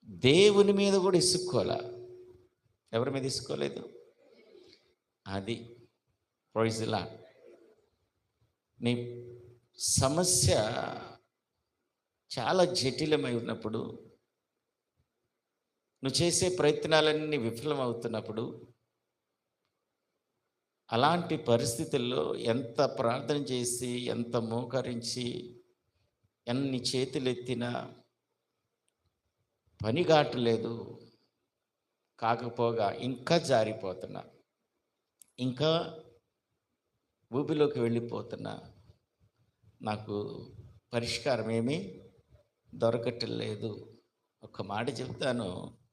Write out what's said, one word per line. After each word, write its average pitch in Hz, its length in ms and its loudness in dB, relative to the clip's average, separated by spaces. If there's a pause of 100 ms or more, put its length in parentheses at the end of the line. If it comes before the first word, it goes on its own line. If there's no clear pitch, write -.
దేవుని 196 680 8
మీద 202 200 4
కూడా 185 240 4
ఇసుక్కోలా. - 600 2 (1120)
ఎవరి 127 180 0
మీద 135 140 -4
ఇసుక్కోలేదు? - 760 -6 (1300)
అది 98 480 -8 (800)
ప్రైజ్ 110 240 2
ది 110 60 -2
లార్డ్. 101 360 -4 (1600)
నీ 120 120 2 (840)
సమస్య 175 760 2 (1900)
చాలా 170 260 4
జటిలమై 139 720 0
ఉన్నప్పుడు, 117 420 -4 (2250)
నువ్వు 131 180 0
చేసే 175 340 2
ప్రయత్నాలన్నీ 151 840 4
విఫలమవుతున్నప్పుడు, 117 1300 -4 (2250)
అలాంటి 160 460 2
పరిస్థితుల్లో 123 1000 0
ఎంత 123 460 0
ప్రార్థన 131 560 0
చేసి, 123 520 -4
ఎంత 120 460 -4
మోకరించి, 120 1200 -4 (880)
ఎన్ని 131 340 -2
చేతులెత్తినా 123 1120 -2 (1900)
పని 131 180 2
కావట్లేదు. 117 1000 2 (1160)
కాకపోగా 117 720 0
ఇంకా 127 460 -2
జారిపోతున్నా, 110 840 0 (1160)
ఇంకా 151 600 0 (1300)
ఊబిలోకి 143 460 2
వెళ్ళిపోతున్నా, 113 920 -4 (1080)
నాకు 107 680 -6 (460)
పరిష్కారం 117 580 -2
ఏమీ 135 500 -2 (760)
దొరకటం 117 600 -2
లేదు. 107 640 -8 (420)
ఒక - 180 -14
మాట 101 280 -4
చెప్తాను 123 880 -4 (160)